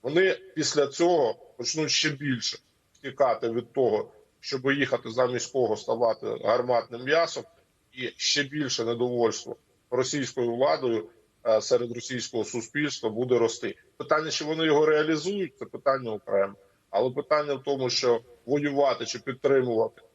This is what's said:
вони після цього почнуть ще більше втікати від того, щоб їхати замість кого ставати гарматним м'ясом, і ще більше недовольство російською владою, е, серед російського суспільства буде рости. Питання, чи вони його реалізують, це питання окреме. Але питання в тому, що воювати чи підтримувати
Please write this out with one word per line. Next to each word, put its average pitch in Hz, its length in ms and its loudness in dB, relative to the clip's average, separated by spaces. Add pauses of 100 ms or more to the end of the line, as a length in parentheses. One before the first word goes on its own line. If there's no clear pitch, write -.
вони 170 320 2 (220)
після 147 320 2
цього 151 480 2 (220)
почнуть 147 340 -4
ще - 180 0
більше 135 480 -4 (360)
втікати 127 560 0
від 120 240 -6
того, 107 380 2 (280)
щоб 135 320 -2
їхати 131 400 -2
замість 123 400 -2
кого 113 260 0
ставати 117 500 -2 (160)
гарматним 120 600 0
м'ясом, 151 400 0 (500)
і 127 240 -8
ще - 260 0
більше 135 420 -4
недовольство 117 720 0 (360)
російською 127 640 -2
владою, 127 540 0 (360)
е, 110 160 4
серед 120 300 0
російського 120 520 -6
суспільства 127 680 -4
буде 120 280 0
рости. 110 380 0 (220)
Питання, 156 340 0
чи 151 140 -4
вони 160 200 0
його 151 200 6
реалізують, 156 720 0
це - 80 -12
питання 131 460 -2
окреме. 98 420 0 (360)
Але 113 200 2
питання 147 440 -2
в 131 100 -8
тому, 131 260 0
що 120 320 2 (240)
воювати 139 600 0
чи - 140 -8
підтримувати 123 840 0 (140)